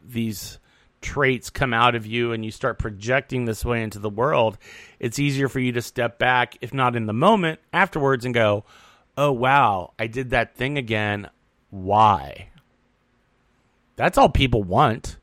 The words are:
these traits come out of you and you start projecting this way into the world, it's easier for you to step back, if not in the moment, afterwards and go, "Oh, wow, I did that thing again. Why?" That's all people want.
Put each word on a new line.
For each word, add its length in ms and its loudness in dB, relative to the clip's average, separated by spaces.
these 540 -8
traits 500 -2
come 240 -2
out 200 4
of 120 -6
you 260 -2
and 120 -6
you 60 -8
start 280 -6
projecting 640 -4
this 200 -4
way 180 -2
into 160 -8
the 100 -6
world, 480 0
it's 180 -6
easier 300 0
for 100 -4
you 140 0
to 100 -4
step 360 -6
back, 420 2
if 120 -12
not 240 0
in 100 -2
the 60 -4
moment, 480 2
afterwards 520 0
and 100 -4
go, 300 2
"Oh, 160 2
wow, 680 2
I 80 -4
did 240 -8
that 260 -2
thing 220 -4
again. 500 -4
Why?" 760 2
That's 220 2
all 100 6
people 360 2
want. 580 0